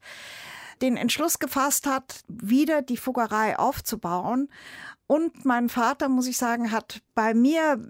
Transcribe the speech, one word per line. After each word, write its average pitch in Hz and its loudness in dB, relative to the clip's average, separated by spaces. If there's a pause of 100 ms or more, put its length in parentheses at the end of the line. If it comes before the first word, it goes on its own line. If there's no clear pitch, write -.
(840)
den 254 2
Entschluss 294 2
gefasst 277 0
hat, 262 -4
wieder 269 2
die 247 -4
Fuggerei 220 0
aufzubauen. 233 -2 (580)
Und 320 0
mein 240 2
Vater, 262 0
muss 254 2
ich 247 -4
sagen, 233 -2
hat - -6 (140)
bei 226 2
mir 285 4